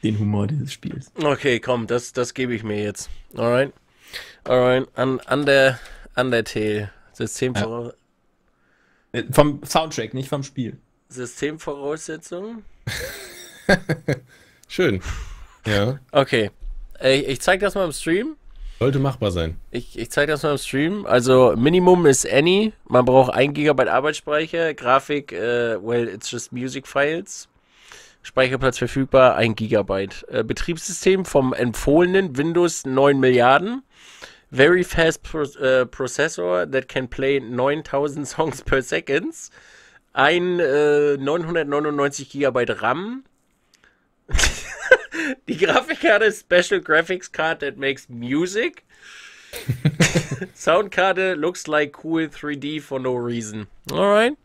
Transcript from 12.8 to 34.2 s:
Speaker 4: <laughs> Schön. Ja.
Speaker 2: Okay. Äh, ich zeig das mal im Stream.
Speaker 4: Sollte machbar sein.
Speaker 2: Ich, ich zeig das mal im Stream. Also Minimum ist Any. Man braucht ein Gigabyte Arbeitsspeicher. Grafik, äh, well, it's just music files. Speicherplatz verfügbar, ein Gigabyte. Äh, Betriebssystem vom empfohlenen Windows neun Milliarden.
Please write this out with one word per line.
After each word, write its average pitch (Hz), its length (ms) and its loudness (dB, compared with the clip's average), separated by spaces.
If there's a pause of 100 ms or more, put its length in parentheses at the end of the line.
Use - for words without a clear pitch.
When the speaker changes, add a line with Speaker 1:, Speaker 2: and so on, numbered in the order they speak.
Speaker 4:
<laughs> - 880 -6 (920)
Schön. 120 320 0 (680)
Ja. 107 320 0 (140)
Speaker 2:
Okay. 127 380 2 (500)
Äh, 135 200 4
ich 135 200 -4
zeig 185 200 2
das 196 140 0
mal 196 100 0
im 170 80 -4
Stream. 220 440 -2 (420)
Speaker 4:
Sollte 135 200 2
machbar 127 320 0
sein. 82 260 -4 (140)
Speaker 2:
Ich, - 280 -10
ich 113 120 -10
zeig 147 180 0
das 147 140 -2
mal 151 100 0
im 135 60 0
Stream. 165 480 -2
Also 127 500 6
Minimum 175 500 6
ist 135 240 4
Any. 180 420 4 (160)
Man 123 180 4
braucht 127 260 6
ein 143 220 2
Gigabyte 143 340 4
Arbeitsspeicher. 151 840 -2
Grafik, 135 580 0
äh, 113 500 -2
well, 117 260 -2
it's 101 220 -12
just - 220 -10
music 131 340 -8
files. 156 640 -4 (720)
Speicherplatz 131 560 0
verfügbar, 127 580 4
ein 113 180 2
Gigabyte. 101 720 -2
Äh, 113 160 -2
Betriebssystem 180 800 -2
vom 131 300 2
empfohlenen 160 800 2
Windows 165 480 0
neun 135 360 4
Milliarden. 131 600 4 (720)